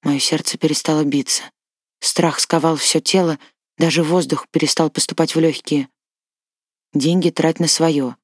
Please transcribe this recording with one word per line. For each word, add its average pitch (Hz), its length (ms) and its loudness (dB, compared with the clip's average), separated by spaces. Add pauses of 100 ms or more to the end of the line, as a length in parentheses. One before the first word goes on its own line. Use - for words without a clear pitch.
Мое 143 180 0
сердце - 380 -2
перестало 156 460 0
биться. 139 380 -2 (580)
Страх - 400 0
сковал 160 360 2
все - 240 0
тело, 170 380 0 (400)
даже 165 240 2
воздух 156 480 0
перестал 156 400 0
поступать - 440 -2
в 160 60 2
легкие. 147 480 -2 (1040)
«Деньги 160 360 2
трать 160 280 0
на 170 80 0
свое». 147 580 0